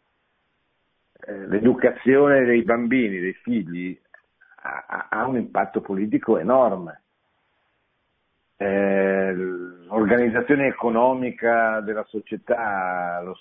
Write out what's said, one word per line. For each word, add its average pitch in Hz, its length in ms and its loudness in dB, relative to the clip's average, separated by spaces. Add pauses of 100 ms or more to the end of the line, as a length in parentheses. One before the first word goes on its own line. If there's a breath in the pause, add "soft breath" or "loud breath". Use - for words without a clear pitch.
(1200)
Eh, 98 260 -12
l'educazione 127 960 4
dei 120 180 4
bambini, 117 580 0
dei 92 140 -4
figli, 90 640 -6 (640)
ha, 71 240 -10
ha, - 240 -8
ha 110 160 -2
un 131 100 -2
impatto - 440 -2
politico 101 580 0
enorme. 98 640 0 (1600)
Eh, 98 760 0 (520)
l'organizzazione 120 800 2
economica 117 1120 0
della 107 240 -6
società, 95 1160 -4
lo 92 180 -12